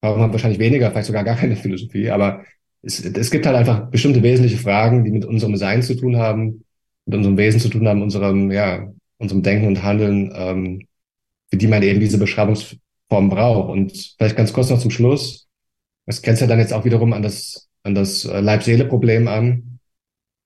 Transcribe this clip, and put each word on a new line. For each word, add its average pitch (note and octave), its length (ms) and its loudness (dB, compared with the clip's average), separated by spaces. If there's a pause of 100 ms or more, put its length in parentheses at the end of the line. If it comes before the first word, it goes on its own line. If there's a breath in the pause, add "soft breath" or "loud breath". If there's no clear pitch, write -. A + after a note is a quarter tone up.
braucht G#2+ 180 -2
man A2+ 140 2
wahrscheinlich A2+ 260 -2
weniger, A#2 320 2
vielleicht G#2 160 -6
sogar G#2 180 -4
gar A#2 120 -2
keine B2 200 0
Philosophie. G2+ 540 -6
Aber G2+ 320 -2 (400 loud breath)
es, - 220 -12
es G2+ 260 -4
gibt - 160 0
halt C3 100 2
einfach A#2 340 2
bestimmte B2 320 2
wesentliche A#2+ 340 4
Fragen, A2 480 2
die G#2 60 -2
mit G#2+ 160 -2
unserem G#2+ 300 -2
Sein G2+ 260 0
zu B2 120 -2
tun B2 220 -2
haben, A2 480 -2 (400)
mit G#2 120 -4
unserem G2+ 200 2
Wesen A2 240 4
zu A#2+ 80 0
tun A2+ 180 0
haben, G#2 160 2
unserem, G2 480 0
ja, G2 400 -2 (280)
unserem F#2+ 240 -2
Denken G#2 240 0
und F#2+ 160 0
Handeln, G2+ 520 0
ähm, F#2 520 -6 (640)
für F#2+ 80 -2
die G2+ 100 2
man G#2+ 140 4
eben G2 180 2
diese G#2+ 180 2
Beschreibungsform G2+ 1080 -2
braucht. G2 420 0
Und F#2+ 460 -6
vielleicht A2 200 0
ganz A2+ 160 2
kurz B2+ 180 0
noch B2 100 2
zum A#2 100 0
Schluss. - 580 0 (580)
Das - 160 -8
grenzt A2+ 180 2
ja C3 60 2
dann A#2+ 120 2
jetzt A2+ 140 0
auch G#2+ 120 -4
wiederum A#2 280 2
an G#2 100 -4
das, - 460 -8 (140)
an G2+ 120 -2
das, G2 300 -2
äh, - 160 -4
Leib-Seele-Problem A2+ 880 2
an, A#2+ 500 -2 (680)